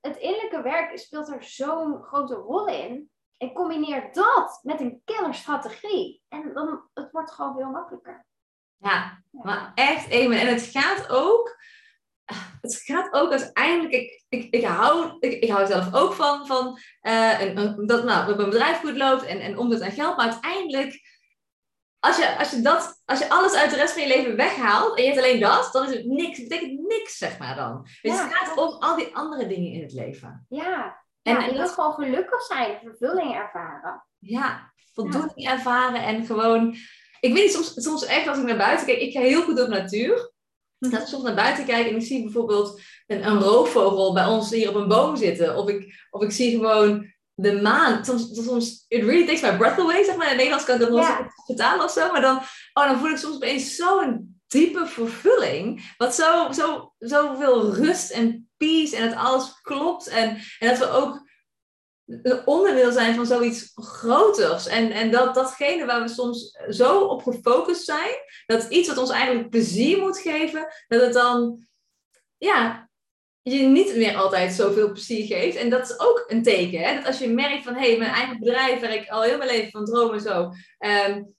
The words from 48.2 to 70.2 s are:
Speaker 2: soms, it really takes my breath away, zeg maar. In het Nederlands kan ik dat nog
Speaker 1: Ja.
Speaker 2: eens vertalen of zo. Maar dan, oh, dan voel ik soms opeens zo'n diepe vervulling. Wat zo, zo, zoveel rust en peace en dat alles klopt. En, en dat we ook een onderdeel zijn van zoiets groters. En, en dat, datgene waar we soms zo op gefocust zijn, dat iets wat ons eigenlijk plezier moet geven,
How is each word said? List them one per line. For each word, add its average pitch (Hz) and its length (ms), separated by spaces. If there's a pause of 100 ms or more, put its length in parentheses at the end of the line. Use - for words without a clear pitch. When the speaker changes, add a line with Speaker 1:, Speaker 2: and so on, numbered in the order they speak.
Speaker 2:
soms, 240 420
it 226 160
really 330 220
takes 320 160
my 190 160
breath - 220
away, 359 240
zeg 381 120
maar. 339 100
In 294 40
het 262 80
Nederlands 277 280
kan 254 100
ik 233 60
dat 233 80
nog 240 180
Speaker 1:
Ja. 277 160
Speaker 2:
eens - 220
vertalen 302 400
of 349 60
zo. 339 200
Maar 294 100
dan, 262 160 (360)
oh, 285 140
dan 262 120
voel 311 100
ik 311 80
soms 302 180
opeens 262 400
zo'n 359 720
diepe 330 380
vervulling. - 1120
Wat 254 180
zo, 330 360
zo, 302 480
zoveel 262 720
rust 302 380
en 233 460
peace 311 400
en 226 120
dat 226 80
alles 262 440
klopt. 302 460
En, 220 300 (220)
en 233 100
dat 247 80
we 254 120
ook - 320 (840)
een 247 420
onderdeel 285 440
zijn 233 240
van 233 100
zoiets 240 500
groters. 233 920
En, 226 240
en 220 200
dat, 254 240
datgene 285 500
waar 240 160
we 233 60
soms 240 500 (120)
zo 262 300
op 392 240
gefocust 262 600
zijn, 339 300 (300)
dat 233 240
iets 339 180
wat 277 100
ons 254 120
eigenlijk 240 400
plezier 226 500
moet 381 200
geven, 311 480 (200)